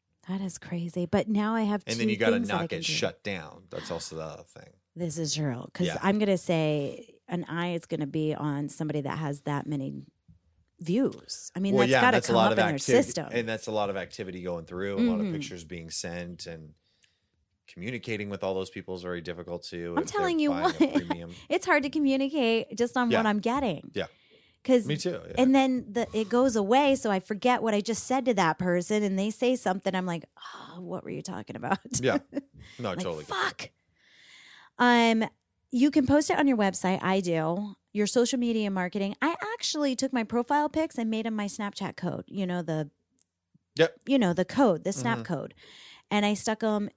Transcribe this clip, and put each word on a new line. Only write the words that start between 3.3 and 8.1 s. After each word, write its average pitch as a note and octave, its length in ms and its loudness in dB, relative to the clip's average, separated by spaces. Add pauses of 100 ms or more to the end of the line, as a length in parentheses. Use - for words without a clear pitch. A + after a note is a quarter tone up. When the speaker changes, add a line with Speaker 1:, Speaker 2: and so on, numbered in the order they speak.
Speaker 2:
That's - 220 -8
also E2 260 -6
the D#2 60 -6
other D#2 200 -12
thing. - 300 -20 (220)
Speaker 1:
This E3 220 -6
is D3+ 180 -2
true. C3+ 380 -2
'Cause F3+ 140 0
Speaker 2:
Yeah. D#3+ 140 -2
Speaker 1:
I'm G3 180 2
gonna G3+ 200 2
say D3+ 760 -2 (120)
an F3 180 -4
eye E3+ 300 -4
is E3 100 -6
gonna D#3 220 -4
be D#3 260 -2